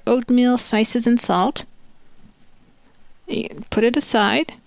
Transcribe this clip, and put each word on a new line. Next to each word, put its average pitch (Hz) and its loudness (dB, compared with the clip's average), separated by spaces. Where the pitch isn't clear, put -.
oatmeal, 247 2
spices, 220 -2
and 240 2
salt. - 0
You - -6
put 214 0
it 240 2
aside. 247 0